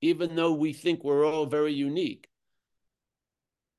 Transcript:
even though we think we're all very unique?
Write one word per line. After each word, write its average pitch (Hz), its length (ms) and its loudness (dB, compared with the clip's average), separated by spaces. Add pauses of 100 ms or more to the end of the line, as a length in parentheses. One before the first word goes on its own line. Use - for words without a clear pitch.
even 165 340 0
though 165 180 2
we 151 200 0
think 165 300 -2
we're 143 220 2
all 156 200 0
very 151 280 0
unique? 143 540 -4 (1500)